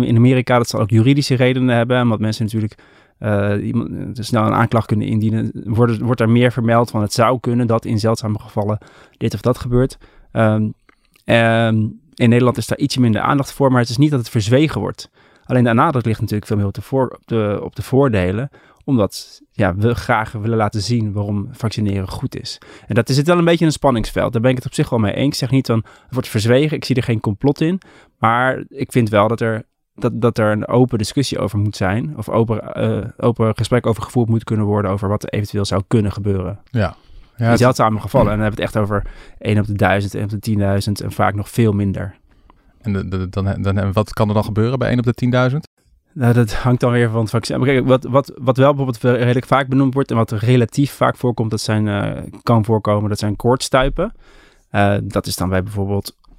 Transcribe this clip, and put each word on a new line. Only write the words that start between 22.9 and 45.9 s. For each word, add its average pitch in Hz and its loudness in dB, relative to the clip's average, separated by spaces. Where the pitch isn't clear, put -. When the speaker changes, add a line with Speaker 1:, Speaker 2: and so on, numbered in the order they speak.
Speaker 1:
dat 113 2
is 131 2
het 147 2
wel 175 4
een 170 2
beetje 170 4
een 151 4
spanningsveld. 110 0
Daar 113 -2
ben 127 4
ik 131 0
het 127 -8
op - -12
zich 151 0
wel 120 0
mee 101 0
eens. 127 0
Ik 151 -2
zeg 127 -6
niet 135 2
van, 117 0
het - -20
wordt 127 -6
verzwegen, 127 2
ik - -8
zie 127 -2
er 127 2
geen 110 -2
complot 131 0
in. 170 0
Maar 123 0
ik - -8
vind 117 2
wel 104 4
dat 113 -4
er, 113 -4
dat, 117 -4
dat 117 0
er 107 2
een 104 -2
open 123 2
discussie - -4
over 104 -4
moet 104 -2
zijn, 120 -2
of 110 -10
open, 110 -2
eh, 110 -2
open 113 0
gesprek 120 0
over 113 0
gevoerd 120 -2
moet 113 0
kunnen 107 -2
worden 104 0
over 101 -2
wat 104 -2
er - -8
eventueel 104 -4
zou 98 -2
kunnen 104 2
gebeuren. 98 -4
Speaker 2:
Ja. 107 -2
Ja, 113 -2
Speaker 1:
In 117 4
Speaker 2:
het 113 4
Speaker 1:
zeldzame 110 2
gevallen. 107 2
Speaker 2:
Hmm. 104 0
Speaker 1:
En 104 -2
dan 107 0
hebben 104 -4
we 87 -2
het - -6
echt 107 0
over 101 -2
één 107 0
op 101 0
de 104 -4
duizend, 101 0
één 104 -4
op 101 -6
de 107 -6
tienduizend 101 -2
en 104 -8
vaak 98 0
nog 104 -8
veel 113 2
minder. 95 -2
Speaker 2:
En 104 -6
de, 95 -4
de, 92 -4
dan, 98 -4
dan, 98 0
en 98 0
wat 104 0
kan 107 0
er 104 0
dan 104 2
gebeuren 110 -2
bij 117 -2
één 123 2
op 120 0
de 113 0
tienduizend? 127 0